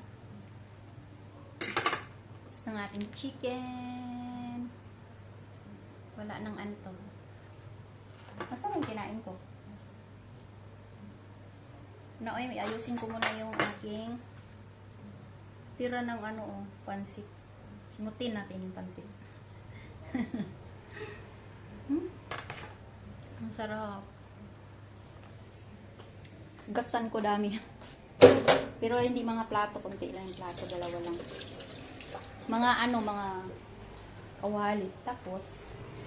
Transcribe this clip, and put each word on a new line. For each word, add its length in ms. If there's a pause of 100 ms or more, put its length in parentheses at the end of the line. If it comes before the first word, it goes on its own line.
(1600)
Tapos 1040
ng 160
ating 320
chicken. 1400 (1600)
Wala 240
nang 160
anto. 320 (1600)
Nasaan 320
yung 100
kinain 320
ko? 160 (2750)
Na, 160
oy, 220
ayusin 420
ko 80
muna 320
yung 160
aking 640 (1600)
tira 240
ng 240
ano, 180
oh, 220 (240)
pansit. 400 (640)
Simutin 400
natin 320
yung 100
pansit. 340 (1000)
<laughs> 540 (1200)
Hmm? 240 (1300)
Ang 160
sarap. 480 (2750)
Gasan 480
ko 80
dami. 320 (1300)
Pero 160
hindi 240
mga 240
plato, 320
konti 320
lang 160
yung 80
plato, 320
dalawa 400
lang. 80 (1400)
Mga 200 (200)
ano, 60 (100)
mga 220 (1120)
kawali. 480 (160)
Tapos, 400 (600)